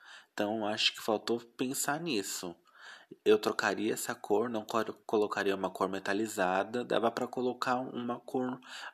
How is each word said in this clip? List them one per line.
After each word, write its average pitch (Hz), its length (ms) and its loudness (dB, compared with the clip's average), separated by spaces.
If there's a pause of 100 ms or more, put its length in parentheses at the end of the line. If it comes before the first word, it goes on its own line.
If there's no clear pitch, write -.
(340)
Então, 104 340 0
acho 107 260 2
que - 80 -12
faltou 113 380 2
pensar 139 600 -2
nisso. 98 560 -2 (720)
Eu 107 140 8
trocaria 104 540 0
essa 120 200 -4
cor, 110 360 2
não 110 140 -4
cor-, - 300 0 (120)
colocaria 101 500 2
uma 95 160 -2
cor 95 180 0
metalizada. 101 920 0
Dava 113 260 2
pra 123 180 -4
colocar 123 520 -2
uma 120 400 -6
cor 127 400 -2 (340)